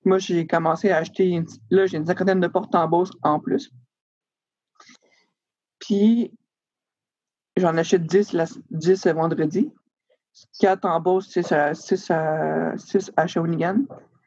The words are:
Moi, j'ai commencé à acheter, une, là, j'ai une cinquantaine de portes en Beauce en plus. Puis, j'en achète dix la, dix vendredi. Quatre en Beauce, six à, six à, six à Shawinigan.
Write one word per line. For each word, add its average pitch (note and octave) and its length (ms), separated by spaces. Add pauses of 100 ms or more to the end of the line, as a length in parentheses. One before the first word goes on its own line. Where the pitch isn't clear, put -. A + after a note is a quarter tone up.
Moi, F#3+ 140
j'ai E3+ 260
commencé E3 460
à D#3+ 60
acheter, F3+ 320
une, E3 180 (240)
là, F#3+ 160
j'ai F3+ 100
une D#3 80
cinquantaine F#3 360
de E3+ 60
portes E3+ 280
en E3+ 120
Beauce F3 240 (120)
en D3+ 160
plus. - 320 (2000)
Puis, A3 520 (1200)
j'en E3+ 220
achète E3 280
dix F#3+ 280
la, E3 120 (240)
dix F3 380
vendredi. D#3+ 640 (880)
Quatre F#3+ 260
en E3 140
Beauce, F#3 300
six F3 220
à, D3 220
six - 380
à, D#3+ 680
six - 380
à E3 120
Shawinigan. E3+ 520 (480)